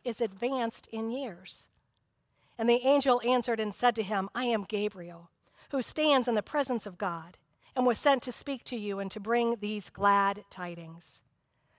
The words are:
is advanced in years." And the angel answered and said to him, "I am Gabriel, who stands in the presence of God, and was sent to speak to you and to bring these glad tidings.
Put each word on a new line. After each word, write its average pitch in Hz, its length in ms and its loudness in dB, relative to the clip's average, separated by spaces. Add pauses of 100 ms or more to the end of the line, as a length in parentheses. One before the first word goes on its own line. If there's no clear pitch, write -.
is 226 160 -4
advanced 233 720 -2
in 226 180 -4
years." 220 580 -8 (880)
And 233 140 2
the 240 160 2
angel 269 380 4
answered 240 340 2
and 214 160 -2
said 240 220 2
to 220 80 0
him, 196 320 -2
"I 254 80 -2
am 233 180 0
Gabriel, 180 680 -8 (400)
who 269 120 0
stands 285 460 2
in 226 80 4
the 208 80 0
presence 262 420 -2
of 180 100 -12
God, 170 420 -6 (360)
and 254 100 2
was 240 140 4
sent 277 240 4
to 254 80 -6
speak 269 360 -6
to 254 100 -6
you 202 240 -4
and 196 100 -4
to - 80 -8
bring 233 380 2
these 208 340 -6
glad 202 580 4
tidings. 170 760 -14 (560)